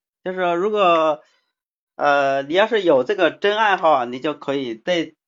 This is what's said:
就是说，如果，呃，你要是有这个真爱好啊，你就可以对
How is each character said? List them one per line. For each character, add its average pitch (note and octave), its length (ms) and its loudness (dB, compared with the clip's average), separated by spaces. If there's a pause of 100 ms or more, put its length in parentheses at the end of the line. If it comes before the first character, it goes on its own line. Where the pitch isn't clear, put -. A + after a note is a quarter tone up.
(240)
就 F#3 80 -8
是 F#3 60 -8
说， F3 180 -2
如 G3 140 -2
果， E3 500 2 (760)
呃， C#3 480 0
你 D3 100 -8
要 G3+ 120 4
是 A3 160 -2
有 C#3+ 220 4
这 G#3+ 100 -4
个 F3 160 2
真 G3+ 280 -2
爱 G#3 180 2
好 F3+ 140 2
啊， C3 160 2
你 B2+ 140 -10
就 D3+ 120 -4
可 C#3+ 220 -6
以 B2+ 200 -6
对 D#3+ 420 -6 (120)